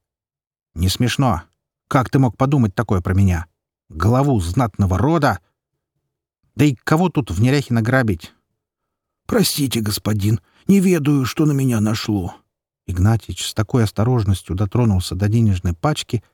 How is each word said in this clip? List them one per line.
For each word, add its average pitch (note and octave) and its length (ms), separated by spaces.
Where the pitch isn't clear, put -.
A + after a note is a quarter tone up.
«Не F2+ 140
смешно. A#2+ 540
Как C3 220
ты C#3+ 100
мог C3 180
подумать C3 380
такое G#2+ 260
про F#2 140
меня? F#2 320
Главу B2 520
знатного F#2 580
рода? C#3 420
Да B2+ 100
и C#3+ 100
кого E3 340
тут D3 220
в F2 100
Неряхино B2 420
грабить?» A2+ 500
«Простите, C3+ 540
господин, G#2+ 600
не G3 140
ведаю, D3 460
что - 200
на D3+ 60
меня C3 280
нашло». G#2+ 540
Игнатьич F#2+ 640
с - 60
такой A2 300
осторожностью G#2 720
дотронулся G2+ 580
до G2+ 140
денежной G2+ 460
пачки, - 480